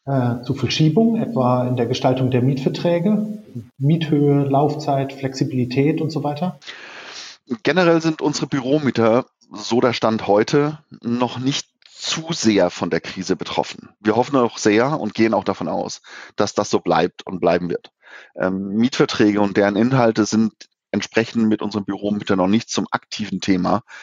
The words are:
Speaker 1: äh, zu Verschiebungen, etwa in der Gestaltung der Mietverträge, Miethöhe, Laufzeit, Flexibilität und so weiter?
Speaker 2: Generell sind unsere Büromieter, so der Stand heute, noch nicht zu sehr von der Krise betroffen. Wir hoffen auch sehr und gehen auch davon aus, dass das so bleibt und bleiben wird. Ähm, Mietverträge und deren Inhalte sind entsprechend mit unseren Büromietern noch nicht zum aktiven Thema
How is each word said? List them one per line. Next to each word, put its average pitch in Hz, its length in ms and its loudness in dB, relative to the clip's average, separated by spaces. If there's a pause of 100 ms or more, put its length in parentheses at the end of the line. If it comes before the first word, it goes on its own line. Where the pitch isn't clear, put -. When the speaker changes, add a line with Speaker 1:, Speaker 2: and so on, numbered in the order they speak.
Speaker 1:
äh, 123 380 0
zu 139 120 -4
Verschiebungen, 156 680 2
etwa 123 440 0
in 127 100 -2
der 120 100 0
Gestaltung 131 440 0
der 127 120 2
Mietverträge, 170 960 0 (400)
Miethöhe, 143 680 2
Laufzeit, 135 680 0
Flexibilität 135 880 -2
und 156 100 -4
so 139 120 -6
weiter? 147 380 -4 (1000)
Speaker 2:
Generell 165 380 4
sind 160 220 -2
unsere 147 240 -2
Büromieter, 127 800 2 (260)
so 107 280 -2
der 123 120 4
Stand 110 360 0
heute, 143 500 2 (240)
noch 120 360 -2
nicht 131 300 -4 (240)
zu - 400 -6
sehr 101 380 2
von 87 200 -6
der 85 100 -2
Krise 92 360 -6
betroffen. - 540 -6 (100)
Wir 104 160 0
hoffen 135 200 0
auch 120 200 0
sehr 117 420 2
und 104 160 -6
gehen 110 200 2
auch 98 100 0
davon 95 240 -4
aus, 92 320 -6 (360)
dass 104 180 0
das 104 160 -2
so 101 100 2
bleibt 85 460 0
und 92 140 -8
bleiben 87 280 2
wird. - 240 -6 (440)
Ähm, 95 320 -2
Mietverträge 107 720 2
und 98 160 0
deren 101 200 4
Inhalte 113 480 2
sind 110 280 2 (400)
entsprechend 113 560 0
mit 107 120 0
unseren 104 240 -4
Büromietern 101 540 -2
noch 92 100 4
nicht 110 220 0
zum 98 200 -2
aktiven - 500 -6
Thema 90 420 0 (200)